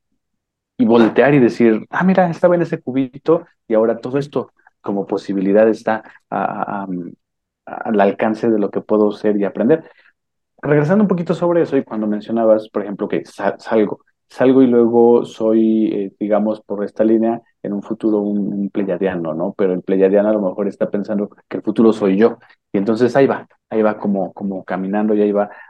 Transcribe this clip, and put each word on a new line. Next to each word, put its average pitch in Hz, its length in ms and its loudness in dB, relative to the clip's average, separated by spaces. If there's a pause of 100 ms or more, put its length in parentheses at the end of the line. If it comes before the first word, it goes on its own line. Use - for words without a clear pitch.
(760)
y 123 100 2
voltear 117 480 4
y 143 60 6
decir, 113 500 2
"Ah, - 140 -2
mira, 185 260 2
estaba 175 260 2
en 175 60 0
ese 143 180 -6
cubito 135 680 -2 (220)
y 113 60 -2
ahora 110 240 2
todo 127 200 -6
esto 139 340 -8 (280)
como 98 260 -6
posibilidad 98 640 2
está 110 340 -2 (280)
a, 101 520 -6
a, 98 40 -12 (800)
a, - 80 -14
al 107 260 -2
alcance 110 500 0
de 110 80 2
lo 101 120 -2
que 98 100 -6
puedo 107 320 2
ser 104 240 -2
y 98 80 -2
aprender". 123 400 0 (800)
Regresando 151 420 2
un 185 40 2
poquito 175 260 -2
sobre 170 280 0
eso 139 140 -2
y 127 80 0
cuando 110 220 -6
mencionabas, 110 640 0
por 107 120 -6
ejemplo, 101 260 -8
que - 160 -4
sa-, - 340 -6
salgo, - 420 -2 (280)
salgo 131 340 2
y 127 40 4
luego 120 580 4
soy, 110 680 0
eh, 101 260 -6
digamos, 104 440 -2
por 101 220 -8
esta 110 200 -2
línea, 117 380 0 (200)
en 101 100 -8
un 101 100 -6
futuro 107 380 -2
un, 101 320 -4
un 101 180 -6
pleyadiano, 90 640 -4
¿no? 90 220 -6
Pero 92 180 0
el 90 80 -6
pleyadiano 98 480 2
a - 20 2
lo 104 100 0
mejor 98 260 -4
está 98 220 -6
pensando 101 400 -4 (180)
que 95 100 -8
el - 40 -12
futuro 110 300 2
soy 95 260 0
yo. 117 200 2 (340)
Y 104 60 0
entonces 113 380 0
ahí 139 100 4
va, 107 220 -4 (220)
ahí 113 120 0
va 107 160 0
como, 98 340 -4
como 98 320 -10
caminando 101 500 -2
y 104 80 2
ahí 104 100 2
va 101 180 0 (200)